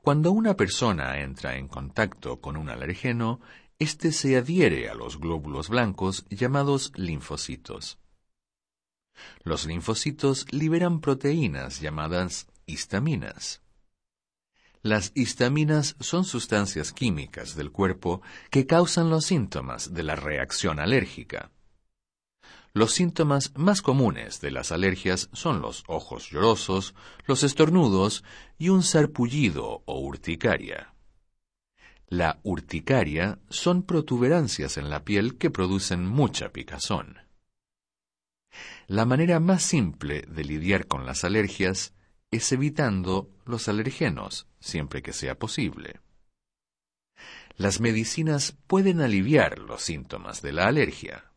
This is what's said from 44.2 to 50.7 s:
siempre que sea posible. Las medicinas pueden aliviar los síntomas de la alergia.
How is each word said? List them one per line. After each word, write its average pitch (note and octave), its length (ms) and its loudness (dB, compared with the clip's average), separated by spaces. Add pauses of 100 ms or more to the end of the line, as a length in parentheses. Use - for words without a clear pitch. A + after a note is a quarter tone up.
siempre D2 420 -6
que - 120 -10
sea C2 240 -6
posible. - 600 -6 (1600)
Las G2 240 0
medicinas A#2+ 840 0
pueden F#3+ 360 4
aliviar A2 580 4
los A1+ 240 -10
síntomas E2 580 -8
de C#2+ 120 -6
la F2 120 4
alergia. - 720 0